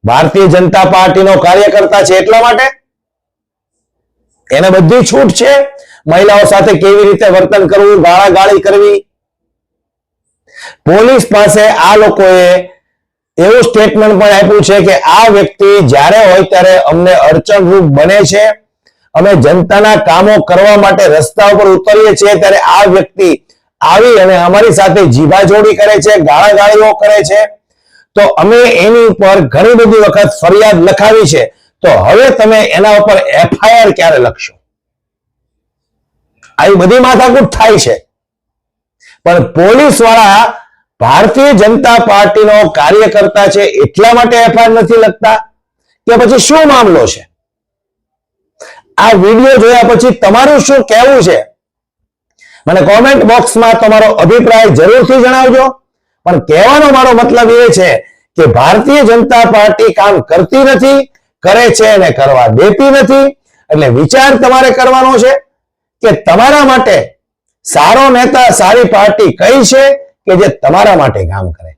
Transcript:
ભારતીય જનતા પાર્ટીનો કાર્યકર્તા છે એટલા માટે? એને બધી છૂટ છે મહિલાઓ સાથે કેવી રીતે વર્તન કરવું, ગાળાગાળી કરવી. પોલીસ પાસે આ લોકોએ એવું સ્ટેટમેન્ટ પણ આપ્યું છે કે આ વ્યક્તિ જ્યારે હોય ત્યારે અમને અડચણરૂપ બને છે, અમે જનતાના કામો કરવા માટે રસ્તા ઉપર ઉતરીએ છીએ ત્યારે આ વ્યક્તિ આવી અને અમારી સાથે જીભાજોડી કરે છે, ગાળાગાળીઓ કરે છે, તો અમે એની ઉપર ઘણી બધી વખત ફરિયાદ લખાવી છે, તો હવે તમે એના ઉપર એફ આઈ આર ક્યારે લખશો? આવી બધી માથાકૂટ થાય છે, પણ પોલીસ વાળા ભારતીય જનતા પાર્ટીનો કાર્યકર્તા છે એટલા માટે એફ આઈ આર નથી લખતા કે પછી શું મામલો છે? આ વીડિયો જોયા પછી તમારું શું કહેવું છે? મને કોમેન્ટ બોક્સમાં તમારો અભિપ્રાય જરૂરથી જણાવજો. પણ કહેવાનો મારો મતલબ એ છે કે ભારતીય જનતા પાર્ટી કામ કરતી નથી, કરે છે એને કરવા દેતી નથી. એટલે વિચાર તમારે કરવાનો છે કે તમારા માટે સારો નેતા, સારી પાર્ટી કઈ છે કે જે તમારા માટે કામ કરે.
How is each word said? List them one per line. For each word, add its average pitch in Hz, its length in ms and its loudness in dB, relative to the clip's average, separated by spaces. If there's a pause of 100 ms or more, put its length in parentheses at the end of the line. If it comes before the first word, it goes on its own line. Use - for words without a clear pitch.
ભારતીય 160 500 0
જનતા 185 380 0
પાર્ટીનો 190 480 0
કાર્યકર્તા 202 680 0
છે 185 100 0
એટલા 220 240 0
માટે? 240 240 -2 (1800)
એને 160 200 -2
બધી 185 400 0
છૂટ 247 280 0
છે 262 140 0 (540)
મહિલાઓ 202 400 2
સાથે 196 260 0 (100)
કેવી 202 260 2
રીતે 202 260 0
વર્તન 190 340 0
કરવું, 202 360 2
ગાળાગાળી 190 640 0
કરવી. 202 320 0 (1900)
પોલીસ 220 420 2
પાસે 208 380 0 (240)
આ 208 80 2
લોકોએ 185 500 2 (920)
એવું 214 260 2
સ્ટેટમેન્ટ 214 560 0
પણ 208 180 2
આપ્યું 202 320 0
છે 202 160 2
કે 190 100 0 (220)
આ 226 180 2
વ્યક્તિ 202 320 -2 (240)
જ્યારે 196 320 2
હોય 185 260 0
ત્યારે 185 240 2 (140)
અમને 175 240 0 (140)
અડચણરૂપ 185 600 0 (120)
બને 175 200 0 (140)
છે, 208 160 0 (680)
અમે 180 220 0
જનતાના 196 720 0
કામો 190 260 0 (100)
કરવા 202 380 0
માટે 196 300 0
રસ્તા 202 420 0
ઉપર 208 220 0
ઉતરીએ 214 400 0
છીએ 202 240 0
ત્યારે 190 200 0 (140)
આ 196 80 0 (140)
વ્યક્તિ 185 340 -2 (500)
આવી 208 400 2
અને 185 160 2
અમારી 190 440 0
સાથે 190 220 0 (120)
જીભાજોડી 190 680 0
કરે 208 240 0
છે, 208 220 0
ગાળાગાળીઓ 208 680 2
કરે 208 240 0 (120)
છે, 208 100 0 (760)
તો 202 60 0 (200)
અમે 226 180 2 (240)
એની 226 280 2
ઉપર 196 260 0 (160)
ઘણી 220 260 2
બધી 220 240 2
વખત 202 260 0 (100)
ફરિયાદ 202 380 0 (100)
લખાવી 208 440 0
છે, 139 100 -2 (400)
તો 175 80 0 (140)
હવે 202 220 2 (120)
તમે 220 200 0 (180)
એના 208 240 0
ઉપર 208 180 0 (140)
એફ 170 300 -2
આઈ - 180 2
આર - 180 0
ક્યારે 165 200 0
લખશો? - 360 -6 (2000)
આવી 190 240 2
બધી 247 240 2
માથાકૂટ 254 500 0
થાય 220 220 0
છે, 120 180 -4 (1300)
પણ 175 240 0 (100)
પોલીસ 233 420 0
વાળા 226 440 2 (560)
ભારતીય 202 540 0
જનતા 226 520 0
પાર્ટીનો 208 500 0 (200)
કાર્યકર્તા 202 720 0
છે 196 140 -2 (200)
એટલા 226 320 0
માટે 240 220 0
એફ 233 200 0
આઈ 226 100 2
આર 226 160 0
નથી 220 220 0
લખતા 220 340 -2 (680)
કે 233 160 0
પછી 233 240 0
શું 311 220 0
મામલો 208 380 0
છે? - 160 -10 (1700)
આ 196 160 0 (100)
વીડિયો 233 400 2
જોયા 240 280 2
પછી 233 320 0
તમારું 254 380 0
શું 262 300 0
કહેવું 247 340 2
છે? 160 140 0 (1300)
મને 180 220 -2
કોમેન્ટ 247 360 0
બોક્સમાં 226 560 0
તમારો 220 280 2 (140)
અભિપ્રાય 226 560 2
જરૂરથી 240 440 2
જણાવજો. 262 420 0 (600)
પણ 175 220 -2
કહેવાનો 262 440 2
મારો 262 220 0
મતલબ 233 440 0
એ 240 180 2
છે 185 120 0 (480)
કે 165 80 0 (120)
ભારતીય 233 480 0
જનતા 233 480 0
પાર્ટી 214 420 0
કામ 202 300 0
કરતી 190 400 -2
નથી, 269 340 0 (440)
કરે 220 220 0 (140)
છે 220 160 2
એને 185 180 0
કરવા 131 360 0 (100)
દેતી 214 320 0
નથી. 269 360 0 (440)
એટલે 151 260 -2
વિચાર 269 360 -2 (100)
તમારે 262 360 0
કરવાનો 262 340 -2 (100)
છે 262 100 0 (720)
કે 226 80 0 (160)
તમારા 277 380 0
માટે 254 320 0 (680)
સારો 208 460 0
નેતા, 247 420 0
સારી 214 420 0
પાર્ટી 208 440 0
કઈ 254 220 0 (100)
છે 262 140 0 (380)
કે 185 140 -2
જે 196 120 0 (140)
તમારા 185 340 0
માટે 123 300 -4
કામ 95 260 -10
કરે. 78 260 -20